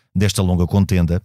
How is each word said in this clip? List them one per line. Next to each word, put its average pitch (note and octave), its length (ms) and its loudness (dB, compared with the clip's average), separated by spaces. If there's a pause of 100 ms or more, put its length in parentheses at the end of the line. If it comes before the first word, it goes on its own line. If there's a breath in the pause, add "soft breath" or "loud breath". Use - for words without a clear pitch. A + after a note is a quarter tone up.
(140 soft breath)
desta G2 280 -2
longa F2+ 240 0
contenda, F2 580 0